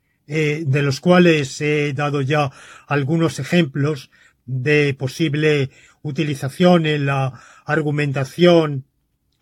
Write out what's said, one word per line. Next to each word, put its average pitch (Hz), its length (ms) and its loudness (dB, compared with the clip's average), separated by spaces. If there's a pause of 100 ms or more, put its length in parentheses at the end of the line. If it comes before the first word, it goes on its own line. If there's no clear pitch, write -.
(280)
eh, 151 380 -4
de 139 180 0
los 139 160 -2
cuales 170 600 4
he 147 340 -2
dado 143 280 -4
ya 143 300 0 (340)
algunos 147 540 -2
ejemplos 143 720 -2 (340)
de 139 480 0
posible 147 800 -2 (320)
utilización 151 840 0
en 147 200 -2
la 135 360 -4 (240)
argumentación, 147 1200 0 (560)